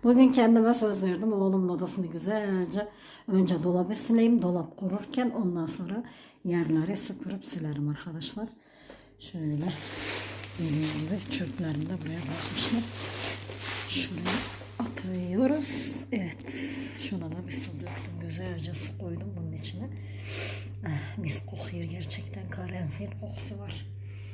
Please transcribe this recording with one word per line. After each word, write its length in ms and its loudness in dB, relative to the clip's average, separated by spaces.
Bugün 280 12
kendime 420 10
söz 280 2
verdim. 300 4
Oğlumun 360 4
odasını 380 0
güzelce 840 0
önce 360 6
dolabı 320 4
sileyim. 480 6
Dolap 340 0
kururken 540 0
ondan 360 0
sonra 380 -4
yerleri 520 2
süpürüp 480 -6
silerim 440 -2
arkadaşlar. 600 -6
Şöyle 460 -4
dediğim 240 0
gibi 480 -2
çöplerini 580 -2
de 140 -4
buraya 180 -4
bırakmışlar. 640 -2
Şuraya 480 -2
atıyoruz. 1120 0
Evet. 380 -4
Şuna 320 -4
da 160 -8
bir 60 -8
su 200 -8
döktüm. 480 -8
Güzelce 540 -6
su 240 -6
koydum 380 -6
bunun 160 -4
içine. 360 -8
Ah, 320 -4
mis 280 -4
kokuyor 380 -6
gerçekten. 680 -6
Karanfil 680 -4
kokusu 380 -6
var. 280 -8